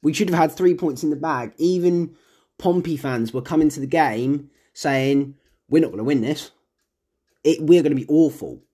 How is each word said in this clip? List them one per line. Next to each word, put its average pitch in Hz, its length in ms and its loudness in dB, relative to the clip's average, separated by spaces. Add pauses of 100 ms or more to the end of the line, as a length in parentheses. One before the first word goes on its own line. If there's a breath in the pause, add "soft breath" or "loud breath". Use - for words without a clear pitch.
We 151 100 0
should 185 180 -2
have 170 80 0
had 160 140 2
three 180 220 2
points 143 280 -4
in 156 80 0
the 151 60 -2
bag. 139 400 -6
Even 175 580 0 (440 soft breath)
Pompey 175 380 -2
fans 120 360 -4
were 131 100 -6
coming 156 280 0
to 143 100 -12
the 135 60 -8
game 135 640 -2 (240 soft breath)
saying, 139 600 -2 (340)
"We're 160 140 4
not 156 80 -2
gonna 107 140 -8
win 135 160 0
this. 143 300 -6 (920)
It, 156 200 2
we're 165 200 6
gonna 143 120 2
be 131 120 -4
awful." 147 560 0 (120)